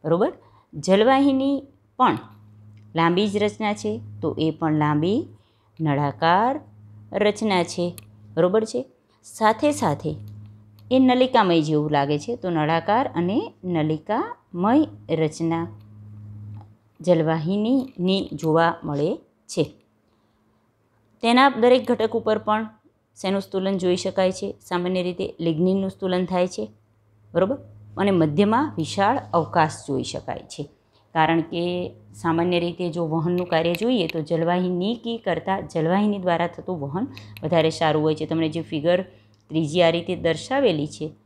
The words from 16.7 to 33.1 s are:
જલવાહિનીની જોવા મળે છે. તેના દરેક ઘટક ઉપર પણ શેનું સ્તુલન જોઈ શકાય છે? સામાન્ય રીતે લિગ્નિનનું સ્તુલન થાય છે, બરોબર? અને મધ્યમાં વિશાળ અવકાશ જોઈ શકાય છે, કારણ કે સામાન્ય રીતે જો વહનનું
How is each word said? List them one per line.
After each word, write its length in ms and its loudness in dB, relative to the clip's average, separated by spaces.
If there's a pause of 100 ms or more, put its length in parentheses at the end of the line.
જલવાહિનીની 1200 0 (120)
જોવા 380 2 (120)
મળે 260 -2 (400)
છે. 140 -2 (1600)
તેના 300 4
દરેક 320 4
ઘટક 300 -2
ઉપર 240 0
પણ 260 -2 (520)
શેનું 240 -2
સ્તુલન 360 -2
જોઈ 220 2
શકાય 340 0
છે? 140 -8 (140)
સામાન્ય 420 -2
રીતે 220 -4 (140)
લિગ્નિનનું 520 2
સ્તુલન 340 -2
થાય 220 0
છે, 160 -8 (680)
બરોબર? 240 2 (380)
અને 180 0
મધ્યમાં 600 2
વિશાળ 440 -2 (140)
અવકાશ 520 0
જોઈ 240 -4
શકાય 400 -10
છે, 160 -12 (520)
કારણ 280 2
કે 200 -6 (500)
સામાન્ય 460 0
રીતે 300 -4
જો 160 -4
વહનનું 420 0